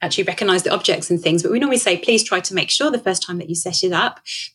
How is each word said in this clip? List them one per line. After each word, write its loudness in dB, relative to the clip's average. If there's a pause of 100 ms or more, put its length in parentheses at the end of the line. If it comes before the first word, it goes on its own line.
actually 0
recognise 2
the 0
objects 0
and 2
things, 2
but 0
we 2
normally 2
say, 2
"Please 2
try 0
to -6
make -2
sure 2
the 0
first 0
time -6
that -6
you -2
set -4
it 2
up 0 (360)